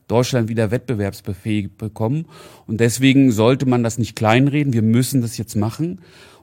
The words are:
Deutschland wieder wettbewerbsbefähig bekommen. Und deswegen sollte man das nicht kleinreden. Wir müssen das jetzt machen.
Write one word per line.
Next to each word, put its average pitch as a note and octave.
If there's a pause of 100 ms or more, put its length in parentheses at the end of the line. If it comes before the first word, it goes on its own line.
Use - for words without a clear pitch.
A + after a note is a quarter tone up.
Deutschland A#2+
wieder A2
wettbewerbsbefähig G#2
bekommen. C3 (380)
Und A2
deswegen C3
sollte B2
man A#2+
das A2+
nicht A2
kleinreden. C3+
Wir A2+
müssen A#2+
das A2+
jetzt -
machen. D3+ (440)